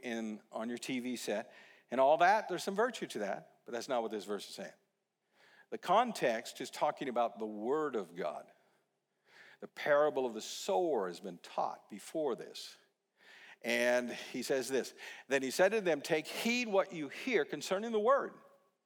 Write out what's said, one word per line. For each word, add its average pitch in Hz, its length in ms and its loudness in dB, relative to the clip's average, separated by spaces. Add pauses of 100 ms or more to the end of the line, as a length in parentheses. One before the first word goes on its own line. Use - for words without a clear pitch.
in, 113 380 -6 (120)
on 113 160 -4
your 120 100 -6
T 127 220 -4
V 123 160 -4
set. 110 360 -4 (380)
And 127 100 4
all 143 180 8
that, 196 300 6
there's 175 160 -4
some 196 120 -2
virtue 220 300 0
to 113 140 -6
that, 98 280 -4 (160)
but 117 80 -14
that's 117 160 -4
not 123 140 2
what 110 80 -4
this 104 140 -4
verse 98 240 -4
is - 60 -14
saying. 98 140 -10 (1000)
The 113 80 -6
context 180 800 2
is 127 100 -8
talking 151 380 -2
about 117 300 0
the 110 80 -4
Word 123 480 -2
of 85 220 -6
God. 78 280 -6 (1160)
The 104 80 -12
parable 143 560 4
of 117 100 -2
the 107 60 -8
sower 160 680 0
has 87 120 -8
been - 220 -8
taught - 480 -6
before 147 460 -4
this. - 400 -12 (840)
And 120 500 2 (200)
he 127 100 -4
says 131 260 0
this, 131 260 -2 (320)
"Then 135 160 0
he 131 80 -2
said 185 220 4
to 226 80 2
them, 160 200 2
'Take 156 260 0
heed 240 420 -2
what 190 240 2
you 151 160 -6
hear 190 360 0
concerning 196 480 -4
the 220 60 2
word. 247 340 4 (540)